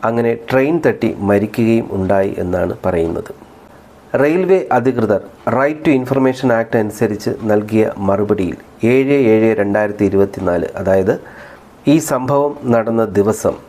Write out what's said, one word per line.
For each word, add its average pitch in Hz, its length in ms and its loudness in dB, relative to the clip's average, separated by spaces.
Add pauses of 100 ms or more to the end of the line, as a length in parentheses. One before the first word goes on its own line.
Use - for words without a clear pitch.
(100)
അങ്ങനെ 117 220 0 (200)
ട്രെയിൻ 139 340 2
തട്ടി 113 240 0 (200)
മരിക്കുകയും 110 580 2 (100)
ഉണ്ടായി 98 340 0 (120)
എന്നാണ് 90 320 -2 (100)
പറയുന്നത്. 85 460 -2 (880)
റെയിൽവേ 180 380 2 (180)
അധികൃതർ 117 440 0 (360)
റൈറ്റ് 151 280 -2
ടു 165 140 4
ഇൻഫർമേഷൻ 131 500 0 (100)
ആക്ട് 113 240 0
അനുസരിച്ച് 107 480 -4 (180)
നൽകിയ 107 340 2 (260)
മറുപടിയിൽ 98 460 0 (380)
ഏഴ് 135 240 2 (160)
ഏഴ് 110 160 4 (120)
രണ്ടായിരത്തി 104 500 0
ഇരുപത്തിനാല്, 92 560 0 (140)
അതായത് 95 320 2 (800)
ഈ 160 40 4 (140)
സംഭവം 143 420 0 (220)
നടന്ന 113 280 0 (160)
ദിവസം 101 360 0 (140)